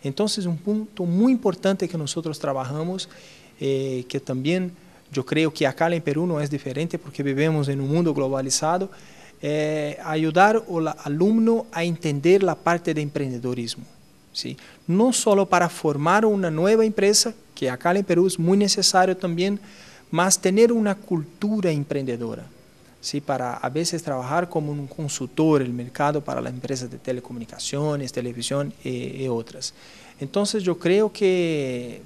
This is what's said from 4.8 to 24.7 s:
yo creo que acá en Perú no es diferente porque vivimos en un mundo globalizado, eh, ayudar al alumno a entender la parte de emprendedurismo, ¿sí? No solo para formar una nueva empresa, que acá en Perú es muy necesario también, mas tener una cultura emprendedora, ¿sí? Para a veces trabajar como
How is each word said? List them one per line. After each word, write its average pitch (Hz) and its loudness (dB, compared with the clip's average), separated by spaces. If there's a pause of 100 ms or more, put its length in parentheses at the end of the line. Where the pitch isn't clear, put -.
yo 135 -2
creo 156 0
que 147 0
acá 165 0
en 170 -2
Perú 151 -2
no 165 -2
es 143 -2
diferente 147 -6
porque 143 -10
vivimos 143 0
en 139 -2
un 135 -2
mundo 160 2
globalizado, 139 0 (500)
eh, 151 -2
ayudar 165 4
al 160 -2 (100)
alumno 220 2
a 165 -2
entender 165 2
la 170 2
parte 170 0
de 151 0
emprendedurismo, 127 -4 (480)
¿sí? - -10 (320)
No 220 4
solo 196 4
para 175 4
formar 165 2
una 196 2
nueva 202 4
empresa, 208 2 (220)
que 131 -2
acá 127 0
en 196 2
Perú 180 4
es 180 0
muy 180 4
necesario 185 4
también, 185 -2 (500)
mas 180 2
tener 220 4
una 208 2
cultura 196 -2
emprendedora, 131 -4 (560)
¿sí? - -6
Para 127 -4
a 127 -6
veces 165 -2
trabajar 143 -2
como 151 -4